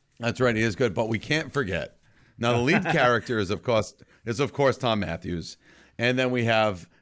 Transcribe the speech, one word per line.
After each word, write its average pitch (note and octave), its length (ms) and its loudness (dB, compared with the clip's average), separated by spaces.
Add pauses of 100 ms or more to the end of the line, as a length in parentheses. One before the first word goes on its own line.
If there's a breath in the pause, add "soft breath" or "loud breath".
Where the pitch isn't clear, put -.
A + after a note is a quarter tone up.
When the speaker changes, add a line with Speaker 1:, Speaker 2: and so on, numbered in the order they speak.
(200)
Speaker 1:
That's A#2 220 -4
right. A#2+ 140 2
He A2 80 2
is A2+ 120 0
good. A#2 200 0
But A2+ 120 0
we A2+ 120 -2
can't D3+ 340 -4
forget. F#2 440 -4 (420 soft breath)
Now, A#2+ 140 2
the A#2+ 80 2
lead F3+ 240 2
Speaker 2:
<laughs> E3+ 60 0
Speaker 1:
character B2 460 2
is, G2 140 0
of G2 100 -6
course, A2 320 0 (320 soft breath)
is, A2+ 140 -4
of C#3+ 140 0
course, C3+ 240 2
Tom A2+ 240 0
Matthews. E2+ 560 -6 (420 soft breath)
And B2 180 2
then B2+ 140 0
we A#2+ 140 0
have A2 420 2 (140 soft breath)